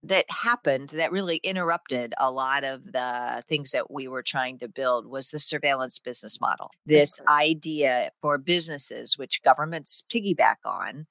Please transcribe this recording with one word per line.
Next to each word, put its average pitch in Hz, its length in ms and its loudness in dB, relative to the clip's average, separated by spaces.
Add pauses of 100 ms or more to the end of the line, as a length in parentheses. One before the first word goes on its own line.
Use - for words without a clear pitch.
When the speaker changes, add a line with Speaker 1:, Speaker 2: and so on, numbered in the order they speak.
Speaker 1:
that 180 260 2
happened 143 600 -2
that 156 220 -2
really 175 260 -2
interrupted 170 760 -4
a 131 140 0
lot 131 340 -2
of 135 280 -8
the 123 560 -4
things 147 240 0
that 123 180 -2
we 135 180 -10
were 127 140 -8
trying 127 380 -4
to 123 80 -10
build 123 380 -2
was 135 240 2
the 151 100 -6
surveillance 139 580 0
business - 420 -4
model. - 300 -4 (160)
This 147 320 8
Speaker 2:
Of - 80 0
course. 147 120 4
Speaker 1:
idea 151 720 0 (120)
for 147 160 0
businesses, 139 800 0
which - 240 -8
governments 151 680 4
piggyback 190 540 0
on 104 460 -8